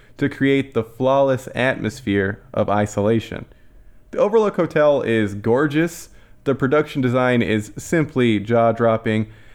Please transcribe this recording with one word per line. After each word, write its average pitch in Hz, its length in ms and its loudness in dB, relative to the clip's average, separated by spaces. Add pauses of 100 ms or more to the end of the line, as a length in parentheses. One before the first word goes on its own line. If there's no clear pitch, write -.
(180)
to 139 100 0
create 135 460 0
the 113 80 0
flawless 131 720 0
atmosphere 104 880 -2 (100)
of 107 160 -2
isolation. 104 760 -2 (680)
The - 80 -6
Overlook 208 380 2
Hotel 151 460 2
is 110 320 0
gorgeous. 139 720 -2 (360)
The 139 100 0
production 147 460 0
design 127 420 2
is 101 340 -2
simply 123 640 0
jaw-dropping 113 880 0 (260)